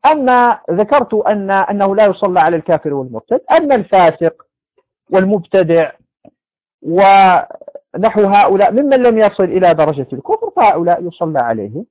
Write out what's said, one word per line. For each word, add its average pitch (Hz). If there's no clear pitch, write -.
أما 254
ذكرت 214
أن، 202
أنه 196
لا 214
يصلى 180
على 165
الكافر 156
والمرتد، 131
أما 294
الفاسق 170
والمبتدع 185
ونحو 196
هؤلاء 196
ممن 269
لم 233
يصل 208
إلى 180
درجة 147
الكفر، 427
فهؤلاء 175
يصلى 160
عليهم 113